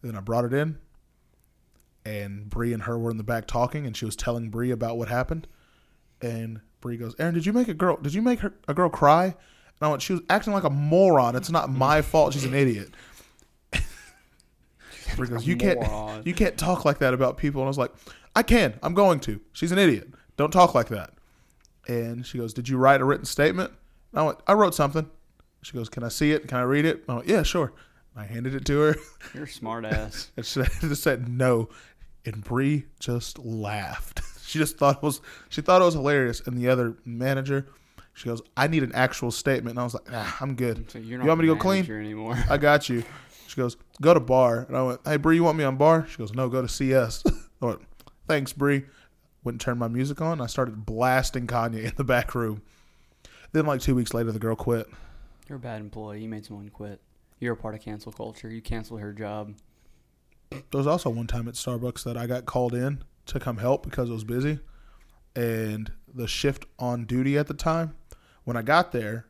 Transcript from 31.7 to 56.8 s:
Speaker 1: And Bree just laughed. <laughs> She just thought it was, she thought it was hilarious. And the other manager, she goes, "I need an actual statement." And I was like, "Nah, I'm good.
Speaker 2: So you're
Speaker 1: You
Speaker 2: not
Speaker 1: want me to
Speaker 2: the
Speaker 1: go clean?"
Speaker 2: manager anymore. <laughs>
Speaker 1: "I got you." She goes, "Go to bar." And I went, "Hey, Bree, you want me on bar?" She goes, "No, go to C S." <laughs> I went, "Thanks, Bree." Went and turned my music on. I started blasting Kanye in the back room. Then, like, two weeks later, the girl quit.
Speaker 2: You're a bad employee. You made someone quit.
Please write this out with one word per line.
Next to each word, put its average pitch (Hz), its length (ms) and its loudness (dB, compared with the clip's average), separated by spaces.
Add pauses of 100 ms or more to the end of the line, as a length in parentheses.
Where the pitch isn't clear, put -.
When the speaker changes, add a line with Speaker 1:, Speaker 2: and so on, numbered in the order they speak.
Speaker 1:
And 107 200 -8
Bree 139 420 0 (120)
just - 400 -6
laughed. 107 880 -8
<laughs> - 40 -14 (200)
She 156 80 -4
just 151 200 0
thought 139 180 6
it - 80 -10
was, 143 160 -2 (280)
she - 140 -8
thought 185 180 6
it 185 40 6
was 175 100 4
hilarious. 139 500 0
And 123 140 -6
the 123 120 0
other 120 340 2
manager, 135 640 -2 (460)
she - 140 -18
goes, 117 140 -6 (140)
"I 131 100 2
need 156 160 2
an 123 140 -2
actual 123 340 0
statement." 120 440 -2
And 117 60 -6
I 123 40 -2
was 117 100 -6
like, - 160 -12
"Nah, 107 160 -6 (140)
I'm 135 160 -6
good. 120 340 -4
Speaker 2:
So - 80 -14
you're 113 100 -14
Speaker 1:
You 123 100 -10
Speaker 2:
not 127 100 0
Speaker 1:
want 165 140 4
me 160 40 4
to 160 60 6
Speaker 2:
the - 40 6
Speaker 1:
go 147 40 -6
clean?" 190 220 2
Speaker 2:
manager 110 180 -6
anymore. 107 440 -6
<laughs> - 60 2
Speaker 1:
"I 143 80 4
got 147 300 4
you." 117 160 -2 (420)
She - 80 -18
goes, 123 220 -4 (240)
"Go 151 120 8
to 170 60 8
bar." 123 480 4
And 127 100 -4
I 131 60 2
went, 127 220 -4
"Hey, 147 140 0
Bree, 160 180 4
you 170 80 4
want 160 120 4
me 156 60 -2
on 135 140 0
bar?" 156 320 6
She - 100 -16
goes, 107 160 -8
"No, 127 140 0
go 127 140 0
to 120 60 -4
C 131 240 0
S." 120 300 2 (200)
<laughs> - 200 -12
I 127 40 0
went, 113 140 -4 (460)
"Thanks, 143 260 0
Bree." 139 340 0 (580)
Went 120 100 -4
and 113 60 -10
turned 120 180 -4
my 120 80 -2
music 131 340 -4
on. 160 200 -4
I 120 60 -6
started 113 380 -4
blasting 123 600 0
Kanye 113 380 -2
in 117 120 -6
the 143 60 -4
back 120 320 2
room. 110 280 -4 (880)
Then, 156 140 2
like, 139 140 -2
two 135 140 2
weeks 120 180 0
later, 117 200 -2
the 107 80 -6
girl 113 160 -2
quit. 117 320 -2 (600)
Speaker 2:
You're 139 100 -14
a - 20 -14
bad 117 200 -12
employee. 104 420 -12
You 110 60 -12
made 107 160 -12
someone 101 260 -16
quit. 104 300 -16 (380)